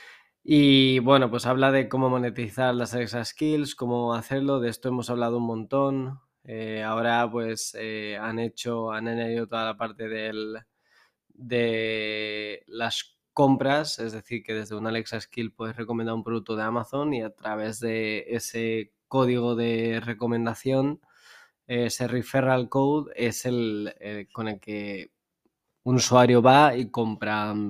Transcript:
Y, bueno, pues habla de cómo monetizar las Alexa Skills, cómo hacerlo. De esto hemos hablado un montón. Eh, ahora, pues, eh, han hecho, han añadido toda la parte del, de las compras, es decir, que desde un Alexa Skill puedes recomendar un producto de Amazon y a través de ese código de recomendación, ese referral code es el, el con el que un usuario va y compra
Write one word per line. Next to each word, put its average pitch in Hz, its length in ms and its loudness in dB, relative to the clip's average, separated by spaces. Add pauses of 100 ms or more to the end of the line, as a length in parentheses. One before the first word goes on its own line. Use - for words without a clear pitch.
(440)
Y, 135 560 8
bueno, 131 300 6
pues 120 160 -2
habla 131 260 4
de 135 180 2
cómo 131 200 2
monetizar 123 640 0
las 120 200 -4
Alexa 120 320 -4
Skills, 151 500 -2
cómo 120 380 -2
hacerlo. 135 460 0
De 120 100 0
esto 120 200 -6
hemos 123 200 -4
hablado 120 280 0
un 120 80 0
montón. 135 760 -2 (240)
Eh, 110 400 -8
ahora, 117 480 2
pues, 113 480 -4
eh, 107 400 -8
han 113 200 -6
hecho, 117 520 -4
han 110 160 -6
añadido 117 400 -2
toda 113 180 -4
la 107 120 -4
parte 110 300 -8
del, 110 520 -6 (680)
de 110 1400 -4
las 113 500 -6 (160)
compras, 139 640 2
es 113 140 -6
decir, 110 300 -10
que 113 100 -8
desde 107 220 -8
un 107 120 -4
Alexa 113 320 -4
Skill 113 320 -10
puedes 113 240 -10
recomendar 113 400 -4
un 110 80 -6
producto 113 320 -4
de 107 80 -2
Amazon 120 500 -2
y 120 80 -2
a 110 140 -8
través 107 460 -6
de 110 480 -2
ese 113 640 -4 (140)
código 123 480 2
de 117 440 0
recomendación, 120 1040 -2 (640)
ese 120 400 -2
referral 127 640 0
code 143 460 0
es 117 320 -2
el, 110 520 -2
el 104 320 -12
con 110 160 -6
el 104 120 -6
que 104 520 -10 (680)
un 127 140 2
usuario 123 480 8
va 131 340 8
y 120 140 -4
compra 107 640 -2 (140)